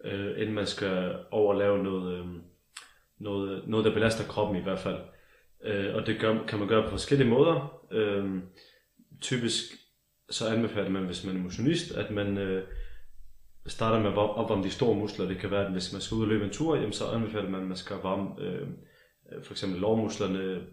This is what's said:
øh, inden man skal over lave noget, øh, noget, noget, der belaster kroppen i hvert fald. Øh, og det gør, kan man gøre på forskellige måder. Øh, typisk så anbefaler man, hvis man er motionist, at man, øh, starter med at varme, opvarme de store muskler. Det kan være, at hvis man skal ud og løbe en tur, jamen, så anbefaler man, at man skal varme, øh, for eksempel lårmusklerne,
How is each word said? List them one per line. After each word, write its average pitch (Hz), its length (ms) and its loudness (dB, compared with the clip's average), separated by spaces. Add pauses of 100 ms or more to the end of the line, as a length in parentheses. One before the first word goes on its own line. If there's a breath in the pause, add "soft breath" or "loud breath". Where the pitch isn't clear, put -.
øh, 98 380 -2
inden 110 140 0
man 101 100 0
skal 92 500 0 (160)
over 104 220 6
lave 101 300 4
noget, 90 360 -2
øh, 87 60 -8 (920 loud breath)
noget, 98 500 -4
noget, 110 180 4
der 107 80 6
belaster 110 300 4
kroppen 104 340 0
i 87 60 -2
hvert 92 160 -2
fald. 95 180 -2 (640 soft breath)
Øh, 104 320 -2
og 107 100 0
det 107 140 0
gør, 113 280 2
kan 107 120 -2
man 101 80 0
gøre 110 160 6
på - 60 -2
forskellige 123 400 4
måder. 143 500 4 (120)
Øh, 101 440 0 (840 soft breath)
typisk 117 420 0 (680)
så - 180 -2
anbefaler 110 420 2
man, 95 160 0
hvis 90 200 -6
man 92 100 -4
er 92 40 -2
motionist, 113 520 0
at 107 200 -4
man, 101 260 0
øh, 95 260 -2 (1040 soft breath)
starter 113 320 2
med 104 100 2
at 92 60 0
varme, 104 180 2
opvarme 107 300 2
de 95 80 -2
store 113 240 4
muskler. 101 320 -2
Det 92 100 -4
kan 95 140 -4
være, 98 140 2
at 95 60 -4
hvis 92 220 -4
man 95 80 -6
skal - 140 -4
ud 110 60 2
og 107 60 2
løbe 104 180 2
en 95 60 -2
tur, 156 240 0
jamen, 110 180 0
så - 120 -4
anbefaler 107 440 -2
man, 95 120 -4
at 95 60 -4
man 92 100 -4
skal 98 260 -8
varme, 95 260 -2 (120)
øh, 92 260 -4 (760 soft breath)
for - 100 -14
eksempel 92 280 -4
lårmusklerne, 95 800 0 (120)